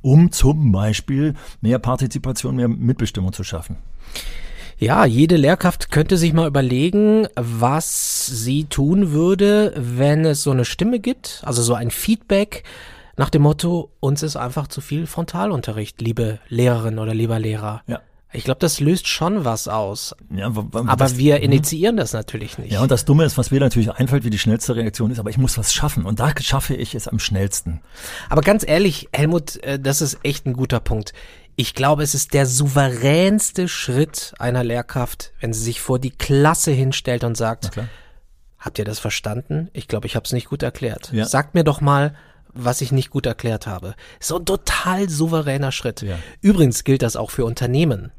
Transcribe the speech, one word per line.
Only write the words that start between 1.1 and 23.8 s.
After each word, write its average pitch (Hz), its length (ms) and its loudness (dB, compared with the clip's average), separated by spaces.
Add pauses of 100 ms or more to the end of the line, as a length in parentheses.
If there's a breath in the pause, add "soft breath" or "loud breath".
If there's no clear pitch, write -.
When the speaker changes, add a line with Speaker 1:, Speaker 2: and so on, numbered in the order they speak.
Speaker 1:
mehr 233 180 2
Partizipation, 127 760 -2
mehr 123 100 2
Mitbestimmung 117 640 0
zu - 120 -8
schaffen. 80 340 -10 (1000 loud breath)
Speaker 2:
Ja, 156 280 4
jede 147 320 6
Lehrkraft 170 540 2
könnte 156 260 2
sich 165 160 2
mal 165 140 2
überlegen, 170 880 2
was 120 920 -2
sie 123 400 -2
tun 156 460 2
würde, 196 680 4
wenn 139 480 2
es 151 180 0
so 143 80 2
eine 123 140 2
Stimme 233 340 -2
gibt, - 460 -6
also 120 160 -2
so 117 120 2
ein 120 180 -2
Feedback - 720 0 (540 loud breath)
nach 135 120 2
dem 147 140 4
Motto, 160 480 0 (100)
„Uns 143 220 0
ist 151 120 -6
einfach 127 320 -6
zu - 140 -10
viel 160 260 -6
Frontalunterricht, 165 960 -4
liebe 113 380 -2 (100)
Lehrerin 113 500 2
oder 110 140 -4
lieber 113 260 0
Lehrer.“ 107 480 -6
Speaker 1:
Ja. - 140 -8 (320)
Speaker 2:
Ich - 100 -10
glaub, 131 160 -2
das 160 220 0
löst 170 260 2
schon 175 380 -2
was 113 240 -4
aus. 107 440 -6 (160)
Speaker 1:
Ja, 101 240 -4
w-, 107 160 -4
w-, 113 100 -4
Speaker 2:
Aber 131 260 2
Speaker 1:
das, 127 120 0
Speaker 2:
wir 143 200 6
Speaker 1:
mhm. 147 60 0
Speaker 2:
initiieren 151 520 2
das 175 160 -2
natürlich 110 460 -8
nicht. 107 160 -6
Speaker 1:
Ja, 101 80 0
und 131 100 4
das 120 140 2
Dumme 151 180 6
ist, - 140 2
was 131 140 0
mir 135 100 4
natürlich 120 320 4